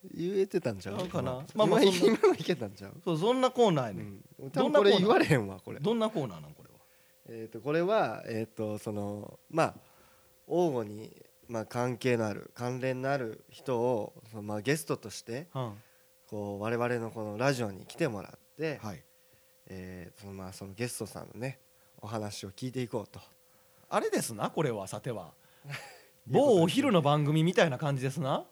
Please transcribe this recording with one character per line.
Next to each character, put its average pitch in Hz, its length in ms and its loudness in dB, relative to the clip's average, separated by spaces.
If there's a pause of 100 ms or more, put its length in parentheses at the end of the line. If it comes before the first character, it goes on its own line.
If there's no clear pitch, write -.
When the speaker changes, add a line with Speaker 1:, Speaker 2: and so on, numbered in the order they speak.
(140)
Speaker 1:
言 190 260 -2
え 190 80 2
て 180 140 -2
た 120 100 0
ん 98 60 -6
ち 95 100 -10
ゃ 98 60 -6
う？ - 40 -6
Speaker 2:
な 185 60 -4
ん 180 60 -6
か 165 120 -4
な。 127 220 -4 (100)
Speaker 1:
今、 214 120 4
Speaker 2:
ま 233 120 6
あ - 0 -
ま - 0 -
あ、 - 40 8
Speaker 1:
今、 196 100 8
Speaker 2:
そ 175 140 2
ん 226 80 8
な。 - 60 0
Speaker 1:
今 415 100 8
の 339 60 4
い - 20 -12
け - 180 0
た 104 120 -6
ん 98 40 -10
ち 101 140 -16
ゃ - 20 -14
う？ - 60 -16 (100)
Speaker 2:
そ 175 100 0
う、 156 40 0
そ 208 160 2
ん 262 80 2
な 254 100 4
コ 240 160 6
ー 190 40 6
ナ 139 120 2
ー 117 40 -2
や 101 60 -6
ね 107 100 -8
ん。 101 200 -14 (160)
Speaker 1:
う 131 60 -12
ん。 135 40 -10
Speaker 2:
ど 262 200 2
ん - 20 0
な 294 80 8
コ 202 60 6
ー 202 60 10
ナ 202 40 8
ー？ - 20 6
Speaker 1:
多 - 20 6
分 - 0 -
こ - 0 -
れ - 0 -
言 190 80 4
わ 254 120 6
れ 302 60 4
へ 175 100 6
ん 107 120 2
わ、 95 120 -10
こ - 140 -12
れ。 104 60 -10
Speaker 2:
ど 180 140 0
ん 233 60 0
な 220 100 0
コ 220 120 -4
ー 131 60 -4
ナ 92 80 -10
ー 80 60 -14
な 73 60 -16
ん？ 76 60 -20
こ - 100 -20
れ - 60 -20
は。 - 60 -20 (520)
Speaker 1:
え 113 220 -12
ー - 20 -18
と、 113 80 -10
こ 135 140 -4
れ 165 80 2
は、 175 460 0
え 113 160 -4
ー - 20 -2
と、 107 320 -6
そ 110 160 -8
の、 104 460 -8 (100)
ま 160 140 0
あ、 - 120 -2 (720)
王 165 240 0
語 120 140 -2
に、 107 260 -14 (380)
ま 113 120 -4
あ、 104 40 -6
関 123 320 -2
係 123 180 2
の 113 120 0
あ 101 60 -4
る、 - 200 -10
関 123 260 -6
連 127 220 -4
の 135 100 -2
あ 143 60 0
る 113 320 -8
人 123 320 -4
を、 120 320 0 (180)
そ 113 60 -12
の、 104 60 -10
ま 107 120 -6
あ、 104 60 -4
ゲ 135 140 2
ス 160 100 -8
ト 143 100 -2
と 110 140 -14
し - 120 -14
て、 139 320 -10
Speaker 2:
う 135 60 -8
ん。 117 140 -8 (560)
Speaker 1:
こ 101 280 -8
う、 101 40 -8
我 113 160 -2
々 120 180 0
の 113 160 -6
こ 113 120 -10
の 107 140 -8
ラ 131 140 2
ジ 123 120 -2
オ 104 80 -4
に 95 140 -14
来 - 100 -18
て 165 120 -2
も 104 140 -6
ら - 80 -14
っ - 100 -20 (180)
て、 147 240 -6
Speaker 2:
は 104 120 -10
い。 69 100 -16 (640)
Speaker 1:
え 92 480 -14
ー、 - 60 -20
そ 101 60 -16
の、 98 60 -14
ま 95 140 -12
あ、 95 60 -14
そ - 120 -14
の 98 80 -14
ゲ 117 140 -4
ス - 120 -10
ト 107 80 -8
さ - 160 -14
ん - 100 -18
の - 60 -
ね、 131 200 -10 (420)
お 107 60 -14
話 107 380 -8
を 95 60 -12
聞 127 180 -10
い - 20 -10
て 127 100 -6
い 120 60 -6
こ 110 140 -6
う 98 60 -12
と。 - 120 -18 (680)
Speaker 2:
あ 202 100 0
れ 440 100 -4
で 330 120 0
す 117 120 -6
な、 110 160 -4
こ 170 140 -2
れ 131 80 0
は、 98 160 -6
さ 107 140 -10
て 135 100 -8
は。 90 220 -10 (320)
Speaker 1:
<laughs> - 0 -
い 143 40 -16
う 143 40 -10
こ - 0 -
と - 0 -
で - 0 -
す - 580 -14
ね。 175 80 6
Speaker 2:
某 247 220 8
お 165 60 8
昼 262 260 2
の 170 80 8
番 143 240 4
組 156 180 4
み 180 100 2
た 202 120 6
い 165 40 0
な 127 80 -4
感 139 200 -2
じ 123 40 -4
で 131 100 -2
す 151 100 -6
な。 285 300 -2